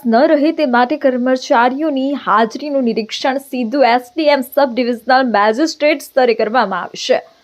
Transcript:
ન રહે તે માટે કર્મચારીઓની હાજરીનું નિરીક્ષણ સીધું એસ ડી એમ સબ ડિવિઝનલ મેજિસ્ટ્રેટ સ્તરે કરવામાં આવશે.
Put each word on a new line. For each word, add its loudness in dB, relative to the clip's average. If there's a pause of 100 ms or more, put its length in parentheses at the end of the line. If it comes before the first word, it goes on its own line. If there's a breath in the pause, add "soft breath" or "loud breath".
ન 2
રહે 4
તે -2
માટે 0
કર્મચારીઓની 0
હાજરીનું -2
નિરીક્ષણ -4
સીધું -2
એસ 0
ડી -2
એમ 4
સબ -2
ડિવિઝનલ 0
મેજિસ્ટ્રેટ 0
સ્તરે 0
કરવામાં -2
આવશે. -4 (220 soft breath)